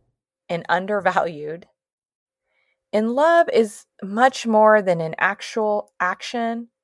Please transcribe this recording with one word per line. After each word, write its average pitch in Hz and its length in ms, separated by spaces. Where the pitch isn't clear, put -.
and 170 200
undervalued. 175 1000
And 220 220
love 330 360
is 220 340
much 233 440
more 214 340
than 180 220
an 160 160
actual 208 800
action. 233 680